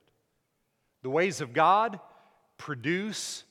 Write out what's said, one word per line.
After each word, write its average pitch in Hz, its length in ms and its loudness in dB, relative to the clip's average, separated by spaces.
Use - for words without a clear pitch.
The 127 80 -4
ways 160 300 0
of 123 120 -8
God 190 460 4
produce 165 960 -6